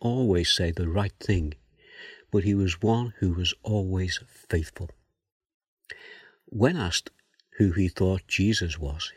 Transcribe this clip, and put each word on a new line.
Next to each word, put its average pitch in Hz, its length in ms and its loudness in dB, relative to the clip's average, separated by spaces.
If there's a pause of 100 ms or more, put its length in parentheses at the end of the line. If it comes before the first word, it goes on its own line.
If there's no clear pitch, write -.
always 117 500 2
say 85 200 0
the 85 180 -2
right 101 320 -2
thing, 82 320 0 (800)
but 101 120 4
he 101 100 2
was 95 260 0
one 113 380 2
who 90 160 0
was 90 180 -2 (100)
always 95 580 -2 (280)
faithful. 85 400 -4 (1600)
When 131 320 2
asked 92 320 -2 (480)
who 98 140 6
he 92 160 2
thought 92 380 -2
Jesus 92 520 0
was, 73 380 -8